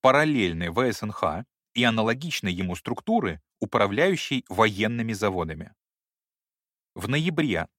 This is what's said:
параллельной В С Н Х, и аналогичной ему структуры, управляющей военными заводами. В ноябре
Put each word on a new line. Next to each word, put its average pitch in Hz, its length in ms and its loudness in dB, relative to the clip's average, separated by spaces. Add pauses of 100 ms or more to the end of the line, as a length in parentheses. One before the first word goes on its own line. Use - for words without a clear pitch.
параллельной 123 720 4
В 95 100 -2
С 123 220 0
Н 107 100 -6
Х, 85 340 -2 (280)
и 120 100 2
аналогичной 113 680 0
ему 87 240 -4
структуры, 120 640 -4 (200)
управляющей 127 880 0
военными 110 640 0
заводами. 90 600 -4 (1200)
В 104 140 -8
ноябре 147 600 0 (100)